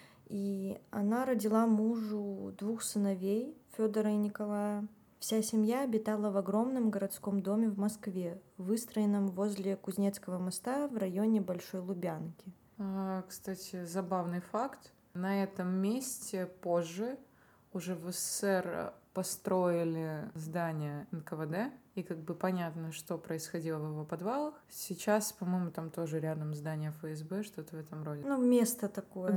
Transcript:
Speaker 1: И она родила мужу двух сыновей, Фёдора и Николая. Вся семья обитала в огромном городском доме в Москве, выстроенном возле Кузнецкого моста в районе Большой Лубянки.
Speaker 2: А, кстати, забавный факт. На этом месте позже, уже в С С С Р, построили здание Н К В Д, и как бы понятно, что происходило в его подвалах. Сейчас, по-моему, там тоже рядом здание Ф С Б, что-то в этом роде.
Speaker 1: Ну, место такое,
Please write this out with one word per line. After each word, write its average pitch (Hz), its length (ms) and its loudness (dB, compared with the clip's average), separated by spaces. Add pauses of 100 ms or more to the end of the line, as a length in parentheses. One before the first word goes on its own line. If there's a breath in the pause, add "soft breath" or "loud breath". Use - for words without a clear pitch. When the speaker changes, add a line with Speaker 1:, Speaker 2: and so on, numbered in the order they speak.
(260 loud breath)
Speaker 1:
И 196 540 -2 (100)
она 220 360 2
родила 220 420 4
мужу 208 920 2
двух 220 240 -2
сыновей, 202 760 0 (220)
Фёдора 214 340 4
и 214 40 4
Николая. 208 720 0 (320)
Вся 220 240 2
семья 220 400 4
обитала 214 480 2
в 190 60 2
огромном 220 520 2
городском 196 540 0
доме 214 260 4
в 196 80 -2
Москве, 190 640 -2 (160)
выстроенном 202 680 2
возле 196 480 0
Кузнецкого 196 640 -2
моста 247 480 -2
в 247 100 -4
районе 208 420 4
Большой 180 420 -4
Лубянки. 175 680 -6 (280)
Speaker 2:
А, 190 500 -2
кстати, 185 560 -8
забавный 175 560 0
факт. - 500 -4 (220)
На 196 300 2
этом 190 260 -2
месте 190 800 0 (140)
позже, 175 560 0 (560 soft breath)
уже 180 220 -4
в 170 160 -6
С 180 40 -6
С - 240 -4
С - 40 -2
Р, 185 500 0 (200)
построили 170 1200 0
здание 156 760 -4
Н 160 100 -6
К - 140 -8
В 156 100 -4
Д, 196 260 -2 (240)
и 185 60 -4
как 165 160 -6
бы 160 160 -6
понятно, 165 580 -2
что 160 280 -6
происходило 160 580 -4
в 151 140 -4
его 151 140 -4
подвалах. 240 500 -2 (140)
Сейчас, 208 640 0
по-моему, 180 380 0
там 160 220 -6
тоже 160 280 -2
рядом 156 360 -2
здание 156 340 -4
Ф 151 140 -10
С 156 200 -6
Б, 190 200 -4
что-то 170 320 -10
в 156 40 -8
этом 156 240 -8
роде. 147 220 -4
Speaker 1:
Ну, 269 180 2
место 240 460 6
такое, 190 480 -4